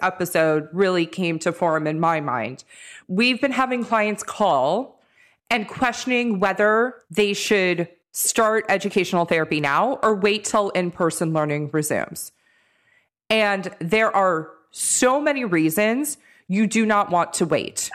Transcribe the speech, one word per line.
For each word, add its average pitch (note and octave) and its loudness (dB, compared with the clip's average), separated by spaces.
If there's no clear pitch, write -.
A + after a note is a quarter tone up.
episode D#3+ 0
really F3+ 2
came E3+ -4
to E3+ -2
form D#3+ 0
in D#3 -2
my E3 2
mind. B2 -6
We've A#3+ 0
been C#4 0
having B3 -2
clients G#3+ -2
call E3+ 0
and A3 -2
questioning A#3+ -2
whether G#3+ 2
they G3+ 2
should F3+ 0
start A3 0
educational F#3+ 0
therapy D#3+ 0
now D3+ 0
or A3 2
wait G#3 0
till G#3 0
in-person F3 -2
learning D3+ -2
resumes. D3+ -4
And G3+ 0
there A3 2
are F3+ 2
so - 0
many C#4+ -2
reasons G#3 0
you G3+ 2
do A3 2
not G3+ 2
want E3+ 0
to F3+ 0
wait. - -2